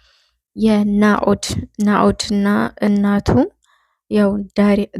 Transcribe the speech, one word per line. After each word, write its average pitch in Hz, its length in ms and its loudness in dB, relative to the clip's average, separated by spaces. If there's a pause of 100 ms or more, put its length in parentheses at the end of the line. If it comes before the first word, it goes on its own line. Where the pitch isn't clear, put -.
(560)
የናኦድ፣ 208 880 2 (360)
ናኦድና 202 680 0 (340)
እናቱ 202 480 0 (840)
ያው 208 200 2 (220)
ዳሪ-፣ 202 280 2 (180)